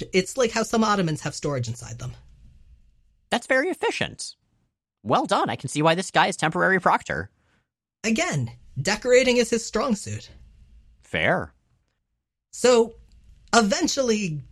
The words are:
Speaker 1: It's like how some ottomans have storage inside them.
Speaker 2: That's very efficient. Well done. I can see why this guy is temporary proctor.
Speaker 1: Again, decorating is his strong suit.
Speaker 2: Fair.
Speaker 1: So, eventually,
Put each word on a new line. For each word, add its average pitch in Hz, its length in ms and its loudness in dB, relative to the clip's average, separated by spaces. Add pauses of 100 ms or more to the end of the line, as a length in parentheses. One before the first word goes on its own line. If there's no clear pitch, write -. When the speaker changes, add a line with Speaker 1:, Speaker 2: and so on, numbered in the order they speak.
(120)
Speaker 1:
It's - 260 -2
like 233 120 2
how 226 120 -2
some 220 200 0
ottomans 196 400 0
have 151 120 -6
storage 135 340 -4
inside 117 300 -12
them. 123 140 -10 (1160)
Speaker 2:
That's - 160 -2
very 269 220 0
efficient. - 680 -4 (680)
Well 180 240 0
done. 214 240 0
I 117 60 -4
can 127 120 -10
see 147 140 -2
why 160 120 4
this 185 160 -6
guy 170 180 4
is 190 80 -6
temporary 175 440 2
proctor. - 500 0 (720)
Speaker 1:
Again, 220 480 -2 (300)
decorating 247 560 4
is 240 140 2
his 226 140 -2
strong 233 300 -2
suit. - 360 -10 (720)
Speaker 2:
Fair. 95 500 -2 (1000)
Speaker 1:
So, 233 420 2 (600)
eventually, 220 960 0